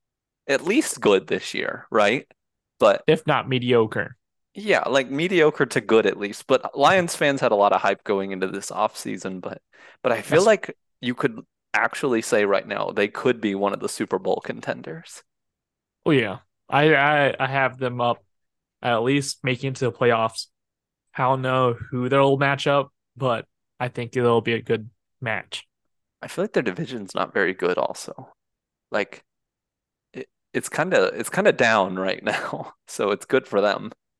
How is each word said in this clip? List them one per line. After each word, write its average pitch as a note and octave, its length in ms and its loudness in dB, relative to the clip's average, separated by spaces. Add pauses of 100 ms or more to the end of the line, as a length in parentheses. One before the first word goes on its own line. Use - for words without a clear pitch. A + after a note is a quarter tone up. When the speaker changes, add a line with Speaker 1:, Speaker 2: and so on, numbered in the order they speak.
(480)
Speaker 1:
at C3+ 160 0
least A3 360 0
good G2 280 4
this - 260 -6
year, - 380 -8
right? G#2+ 360 2 (520)
But G#2 280 4
Speaker 2:
if D#3 200 2
not B2+ 200 0
mediocre. A#2+ 720 0 (360)
Speaker 1:
Yeah, G3+ 340 0
like, C3 220 0
mediocre D3+ 560 2
to B2+ 160 -2
good A2 240 4
at G2 140 0
least. G#2 280 -8
But - 300 0
Lions E3+ 380 4
fans C#3 260 0
had B2 100 2
a G#2+ 40 4
lot G2+ 180 4
of F#2 80 2
hype G2+ 220 0
going G2 280 -2
into F#2+ 160 -4
this F#2+ 220 -8
offseason, G#2 720 -6
but, - 200 -12 (420)
but A#2+ 80 2
I A2 100 -2
feel D#3 200 2
Speaker 2:
Yes. G3+ 40 4
Speaker 1:
like - 320 2 (220)
you B2 160 -4
could A2+ 240 -2 (340)
actually A#2 480 0
say G#2+ 220 2
right G2 240 2
now G2+ 240 -4
they G#2 160 0
could A#2+ 320 -2
be G#2 160 -2
one G2 180 0
of F#2 60 -8
the F#2+ 80 -8
Super F#2+ 320 -4
Bowl F#2+ 240 -4
contenders. - 800 -12 (840)
Speaker 2:
Oh, E3 60 2
yeah. A2 280 0 (300)
I, D3+ 260 4
I, C#3+ 440 4
I C3+ 80 -2
have C3 300 -2
them B2 240 -4
up A#2+ 220 -2 (580)
at A#2 220 0
least C#3 400 -2
making C3 280 -4
it B2+ 60 -8
to C3 80 -2
the A#2 60 0
playoffs. A2+ 560 0 (680)
I C3+ 80 -2
don't C3 180 2
know C3 320 2
who B2 360 -6
they'll C#3 280 4
match C#3 300 0
up, C#3+ 240 0 (240)
but A#2+ 300 -2 (340)
I B2 100 -4
think A#2+ 260 -10
it'll A#2+ 260 4
be A#2 120 -2
a G#2+ 80 -2
good A2 280 -2 (320)
match. - 460 -8 (540)
Speaker 1:
I A2 60 -14
feel - 160 -4
like A3 100 -6
their E3+ 100 2
division's A2 520 -6
not - 180 -4
very F2+ 200 0
good F2+ 240 -2
also. - 520 -8 (600)
Like, - 320 -6 (880)
it, - 160 -14 (240)
it's A#2+ 160 -6
kinda, D3 440 2
it's A2+ 160 -8
kinda F#3+ 220 2
down G#2 460 2
right F#2+ 260 -4
<laughs> - 0 -
now, - 500 -6 (140)
so G#2 240 -2
it's G2 140 -4
good C3 220 0
for G2+ 140 0
them. G#2 300 -2 (280)